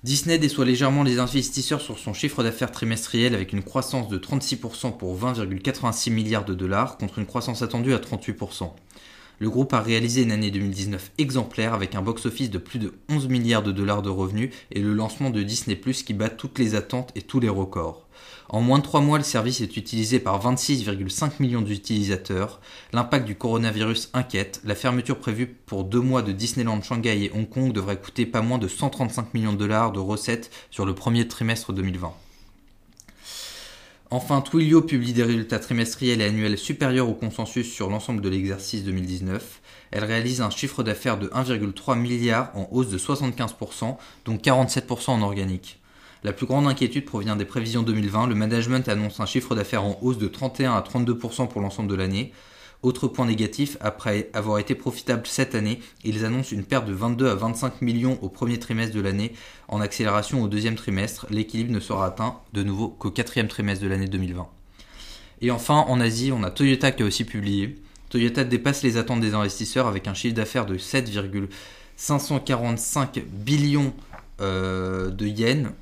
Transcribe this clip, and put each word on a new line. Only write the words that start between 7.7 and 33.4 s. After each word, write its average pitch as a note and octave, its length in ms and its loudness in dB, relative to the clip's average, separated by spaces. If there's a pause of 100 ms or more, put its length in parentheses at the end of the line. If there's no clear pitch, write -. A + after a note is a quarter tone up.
à - 40 0
trente-huit - 340 -6
pour - 200 -8
cent. E2+ 220 -8 (640)
Le A2 100 0
groupe B2+ 240 2
a A#2 80 4
réalisé A#2 400 2
une A2+ 100 4
année G#2+ 200 2
deux G2+ 80 0
mille G2 120 0
dix-neuf G2 460 -4
exemplaire B2+ 560 0
avec G2 220 -2
un F#2+ 60 0
box-office A2+ 500 -2
de F#2 80 -4
plus - 200 -8
de G#2 140 -4 (160)
onze D3 180 0
milliards A#2 360 4
de G2+ 80 2
dollars G2+ 320 0
de G2 60 -2
revenus G2 420 0 (200)
et G2+ 80 -2
le G#2 140 2
lancement A2 380 0
de G#2 100 0
Disney G#2 340 -2
Plus - 280 -2
qui - 100 -4
bat G#2 160 0
toutes - 300 -8
les A2 160 4
attentes B2 400 -4
et G2 60 -8
tous - 200 0
les A2+ 80 4
records. F#2+ 580 -2 (400)
En A2 140 0
moins B2+ 160 6
de D3 60 6
trois C#3+ 180 4
mois, D3 160 6
le C#3+ 80 2
service B2 340 0
est G#2 160 -4
utilisé A2 440 2
par G2 200 0
vingt-six B2+ 440 2
virgule G2 280 -2
cinq D3 300 -2
millions A#2+ 220 2
d'utilisateurs. G2+ 1000 -2 (320)
L'impact A#2+ 320 2
du G#2 100 -6
coronavirus A2+ 800 0
inquiète. B2+ 500 -2
La G#2 120 0
fermeture B2 420 0
prévue A#2+ 300 -2 (180)
pour G2 180 -4
deux G2+ 160 2
mois B2+ 220 4
de G#2 100 -2
Disneyland A2+ 500 -2
Shanghai A2 440 0
et F#2+ 100 -4
Hong A2 140 -2
Kong C3 240 0
devrait G2 260 -2
coûter - 260 -2
pas A#2 160 0
moins A#2+ 180 2
de - 100 -2
cent C#3+ 200 -2
trente-cinq A#2 440 -4
millions A2 180 2
de G#2 60 0
dollars A2 340 2
de G2 80 -4
recettes G#2+ 500 -2 (220)
sur G2 140 -2
le F#2+ 100 0
premier A#2 320 2
trimestre A2+ 460 -2
deux F#2+ 80 -2
mille F#2 160 0
vingt. E2+ 160 -6 (2000)